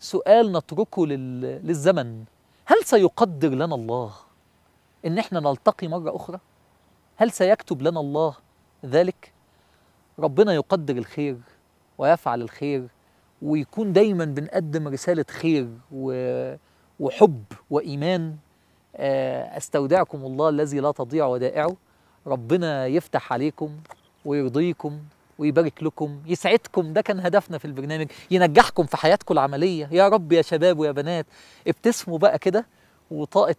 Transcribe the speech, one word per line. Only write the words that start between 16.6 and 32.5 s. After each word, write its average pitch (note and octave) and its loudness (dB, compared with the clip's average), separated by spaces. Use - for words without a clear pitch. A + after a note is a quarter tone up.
وحب C#3 2
وإيمان. D3+ -4
آه، C3 -4
أستودعكم C#3+ -2
الله C3+ -2
الذي D3 -2
لا D3 0
تضيع C#3+ -2
ودائعه. C3 -2
ربنا C#3 -2
يفتح C#3 -2
عليكم D3+ -4
ويرضيكم D3 -2
ويبارك D3+ 0
لكم، D3 -6
يسعدكم. F3 0
ده F#3+ 2
كان G3+ -2
هدفنا F#3 0
في - -12
البرنامج، D3 -6
ينجحكم F3 4
في D3 -4
حياتكم F3 2
العملية. D3 0
يا F#3+ 6
رب F3+ 2
يا E3 6
شباب E3 2
ويا D3+ 0
بنات، D3 -4
ابتسموا E3+ -2
بقى D#3 4
كده G3 0